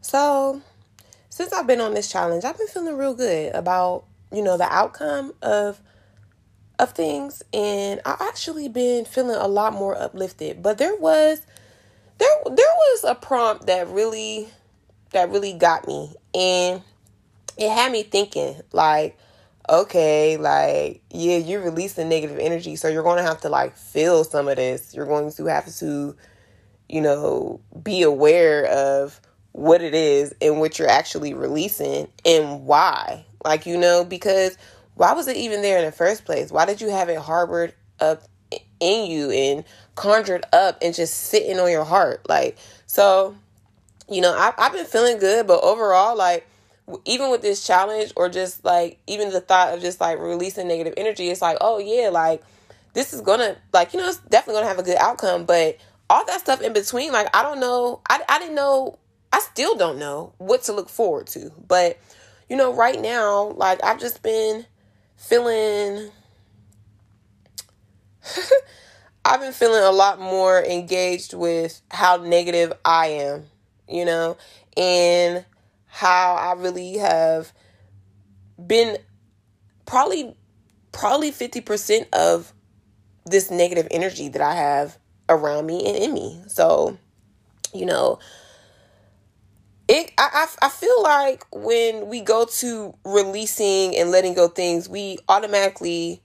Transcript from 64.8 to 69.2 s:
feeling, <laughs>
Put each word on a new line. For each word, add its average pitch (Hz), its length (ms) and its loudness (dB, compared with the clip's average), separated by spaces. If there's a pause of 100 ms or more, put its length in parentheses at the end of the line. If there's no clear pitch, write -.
feeling, 214 920 -2 (2000)
<laughs> - 220 -10 (800)